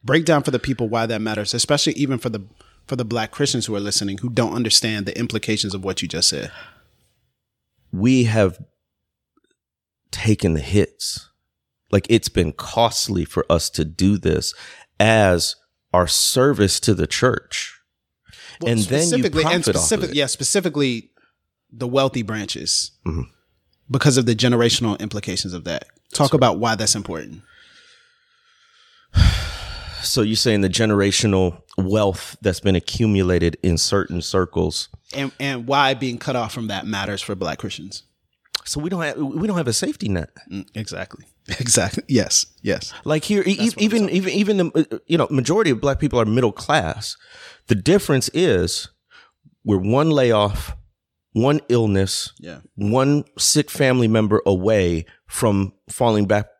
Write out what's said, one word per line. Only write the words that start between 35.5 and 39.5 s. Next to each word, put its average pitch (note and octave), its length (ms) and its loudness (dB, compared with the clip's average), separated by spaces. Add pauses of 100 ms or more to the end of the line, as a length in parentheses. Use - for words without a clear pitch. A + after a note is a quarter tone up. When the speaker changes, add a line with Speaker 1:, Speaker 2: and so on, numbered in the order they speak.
Speaker 1:
why C3+ 260 2
being B2 240 -4
cut B2+ 200 -4
off A2+ 160 -4
from A#2 140 -8
that G2 180 -6
matters G2 360 -6
for G#2 140 -6
Black F2+ 240 -6
Christians. - 440 -12 (600)
Speaker 2:
So - 160 -8
we D#3+ 100 -4
don't F#3 140 -4
have, D3 140 -4
we D#3 280 -4
don't G3+ 120 -2